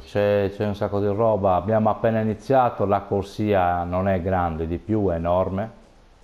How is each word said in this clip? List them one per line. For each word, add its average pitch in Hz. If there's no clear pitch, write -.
c'è, 104
c'è 110
un 104
sacco 101
di 104
roba. 101
Abbiamo 107
appena 110
iniziato, 113
la 98
corsia 95
non 90
è 95
grande 85
di 85
più, 104
è 85
enorme, 92